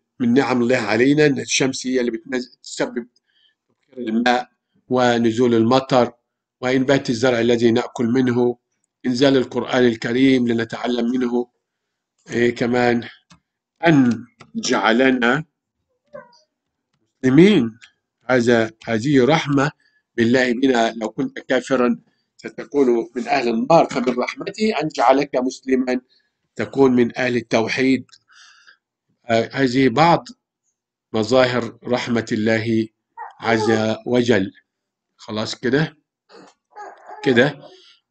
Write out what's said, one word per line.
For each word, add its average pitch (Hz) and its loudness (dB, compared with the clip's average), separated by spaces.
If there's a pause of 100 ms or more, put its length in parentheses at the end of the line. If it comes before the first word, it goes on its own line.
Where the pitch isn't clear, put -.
(200)
من 117 0
نعم 123 0
الله 123 0
علينا، 123 2
أن 135 0
الشمس 131 -4
هي 127 -2
اللي 120 -4
بتنز-، 127 -10
تسبب 120 -8 (920)
الماء 120 -2 (400)
ونزول 120 2
المطر 120 2 (500)
وإنبات 135 0
الزرع 120 0
الذي 117 2
نأكل 120 -2
منه، 120 0 (480)
إنزال 131 2
القرآن 123 -2
الكريم 123 0
لنتعلم 117 -4
منه، 123 -2 (840)
إيه 120 0
كمان 120 0 (800)
أن 131 4 (300)
جعلنا 120 0 (1800)
مسلمين. 131 4 (480)
هذا، 117 2 (140)
هذه 120 0
رحمة 139 0 (440)
بالله 120 2
بنا، 117 0
لو 113 -8
كنت 131 -8
كافراً 123 -2 (380)
ستكون 117 -2
من 117 -8
أهل 131 -2
النار، 135 2
فمن 123 -4
رحمته 165 -6
أن 156 -4
جعلك 139 0
مسلماً 127 -2 (540)
تكون 127 2
من 120 0
أهل 127 -2
التوحيد. 123 -2 (1200)
آه، 113 -2
هذه 135 2
بعض 151 2 (880)
مظاهر 120 0
رحمة 120 -4
الله 113 -2 (520)
عز 110 0
وجل. 117 0 (680)
خلاص 110 -10
كده، 131 -2 (1300)
كده 135 2 (520)